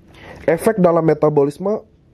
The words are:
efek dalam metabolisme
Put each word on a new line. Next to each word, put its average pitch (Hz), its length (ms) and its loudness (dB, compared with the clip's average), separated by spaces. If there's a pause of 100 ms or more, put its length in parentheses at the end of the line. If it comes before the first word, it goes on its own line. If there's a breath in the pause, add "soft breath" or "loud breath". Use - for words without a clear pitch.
(480 loud breath)
efek 170 320 0
dalam 170 240 2
metabolisme 151 800 0 (300)